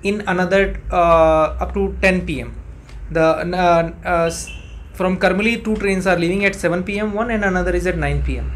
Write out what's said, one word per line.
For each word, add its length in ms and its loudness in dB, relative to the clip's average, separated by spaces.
in 220 -2
another, 540 2
uh, 720 4
up 100 -8
to 260 -2
ten 240 2
P 160 -4
M. 140 -12
The, 100 0
uh, 720 2
uh, 200 2
s-, 220 -6
from 240 -2
Karmali, 440 0
two 140 -2
trains 300 0
are 100 4
leaving 300 0
at 80 0
seven 280 -2
P 160 -4
M 140 -4
one, 180 -2
and 140 -2
another 280 0
is 140 0
at 120 -2
nine 240 -2
P 160 -2
M. 180 -6